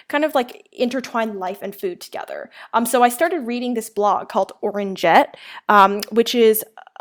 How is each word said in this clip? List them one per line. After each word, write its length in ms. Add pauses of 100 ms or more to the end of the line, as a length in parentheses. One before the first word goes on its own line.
kind 160
of, 100
like, 380
intertwined 640
life 220
and 160
food 240
together. 480 (240)
Um, 140
so 160
I 80
started 300
reading 340
this 160
blog 400
called 220 (100)
Orangette, 720 (340)
um, 320 (100)
which 240
is 300 (360)